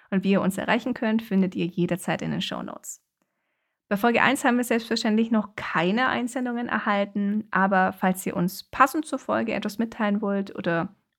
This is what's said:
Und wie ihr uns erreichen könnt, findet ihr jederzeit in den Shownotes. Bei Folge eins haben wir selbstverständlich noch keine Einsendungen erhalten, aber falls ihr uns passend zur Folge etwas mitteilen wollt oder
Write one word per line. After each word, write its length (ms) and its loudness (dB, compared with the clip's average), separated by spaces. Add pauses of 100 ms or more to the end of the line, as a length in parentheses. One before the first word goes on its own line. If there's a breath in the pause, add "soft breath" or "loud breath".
(100)
Und 140 0
wie 80 4
ihr 80 4
uns 160 0
erreichen 380 0
könnt, 260 0
findet 340 0
ihr 120 -2
jederzeit 560 -2
in 80 -4
den 100 -2
Shownotes. 640 -10 (880)
Bei 60 0
Folge 240 4
eins 240 4
haben 140 4
wir 60 0
selbstverständlich 680 0
noch 260 0
keine 520 0
Einsendungen 600 -4
erhalten, 840 0
aber 440 4
falls 320 0
ihr 100 -4
uns 280 -2
passend 420 2
zur 120 -6
Folge 360 -2
etwas 240 -4
mitteilen 420 0
wollt 340 -2
oder 400 -2 (240)